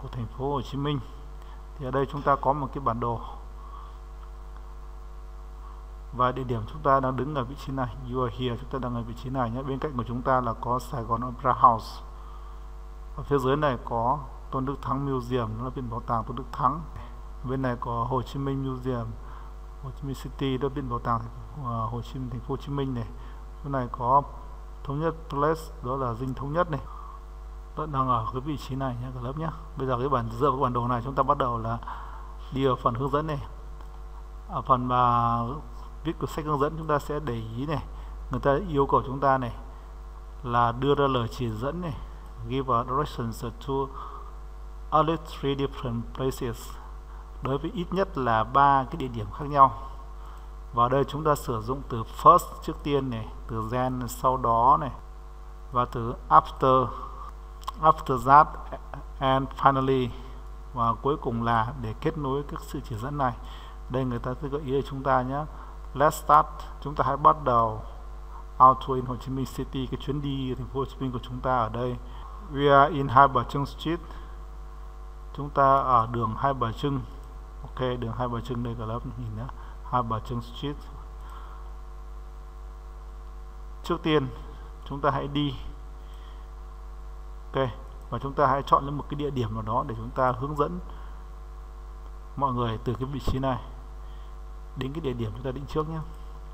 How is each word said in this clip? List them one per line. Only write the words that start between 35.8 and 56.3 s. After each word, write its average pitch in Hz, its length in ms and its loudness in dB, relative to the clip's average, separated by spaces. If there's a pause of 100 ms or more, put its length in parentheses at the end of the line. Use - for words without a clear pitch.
viết 165 160 -2
của 127 80 0
sách - 180 -4
hướng 151 140 2
dẫn, 156 180 2
chúng 156 100 -4
ta 147 120 4
sẽ 147 200 -2
để 147 140 -2
ý 113 320 -4
này, 151 180 -2 (480)
người 127 80 0
ta 143 120 6 (180)
yêu 139 160 6
cầu 135 200 6
chúng 131 140 -4
ta 135 180 6
này 120 180 -2 (880)
là 120 280 4
đưa 135 240 4
ra 143 120 6
lời 123 200 2
chỉ 120 220 -4
dẫn 135 320 -4
này, 165 120 -4 (560)
give 131 260 2
a 117 80 4
directions 127 640 -2 (220)
to 139 60 0 (1200)
at 151 140 6
least 160 200 2
three 139 300 -2
different 135 460 -2 (120)
places, 131 560 -2 (760)
đối 135 140 0
với 160 140 -4
ít 175 200 -4
nhất 185 260 0
là 117 260 4
ba 135 400 6
cái 143 140 -6
địa 135 100 -4
điểm 113 260 -4
khác 151 120 -6
nhau. 139 260 10 (1000)
Và 120 160 6
đây 135 140 4
chúng 147 200 -2
ta 151 120 4
sử 120 260 -2
dụng 127 280 -4
từ 113 140 -2
first - 580 6
trước - 220 -6
tiên 139 260 2
này, 110 180 -4 (200)
từ 110 240 -4
then 127 360 0
sau 127 300 2
đó 123 420 6
này, 139 120 -2 (800)
và 123 140 4
từ 120 300 -4 (140)
after, 131 580 6 (920)